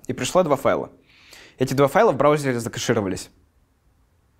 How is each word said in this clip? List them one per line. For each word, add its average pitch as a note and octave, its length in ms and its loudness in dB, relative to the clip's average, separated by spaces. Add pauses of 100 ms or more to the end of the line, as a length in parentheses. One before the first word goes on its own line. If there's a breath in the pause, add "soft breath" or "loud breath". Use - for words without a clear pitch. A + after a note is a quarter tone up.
и B2+ 60 -6
пришла E3+ 300 0
два D3 120 0
файла. F2 360 -2 (640 loud breath)
Эти C3 160 -2
два C#3 140 4
файла G3 240 4
в C3+ 60 -2
браузере C#3 420 0
закэшировались. A2+ 720 -4 (1120)